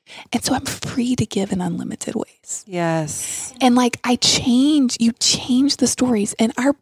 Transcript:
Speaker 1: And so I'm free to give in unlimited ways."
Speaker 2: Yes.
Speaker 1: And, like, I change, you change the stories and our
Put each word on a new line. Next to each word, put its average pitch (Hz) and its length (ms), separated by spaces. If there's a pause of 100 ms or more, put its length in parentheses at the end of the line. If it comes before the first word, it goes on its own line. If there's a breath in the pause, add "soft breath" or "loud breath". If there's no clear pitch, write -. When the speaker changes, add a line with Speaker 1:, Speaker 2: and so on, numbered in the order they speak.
(320 loud breath)
Speaker 1:
And - 120
so 277 100
I'm 262 100
free 247 520
to 220 100
give 196 260
in 190 80
unlimited - 540
ways." - 520
Speaker 2:
Yes. 165 920
Speaker 1:
And, 247 160
like, 247 280
I 247 120
change, 262 840
you 233 200
change - 560
the 247 100
stories 233 520
and 226 180
our 262 260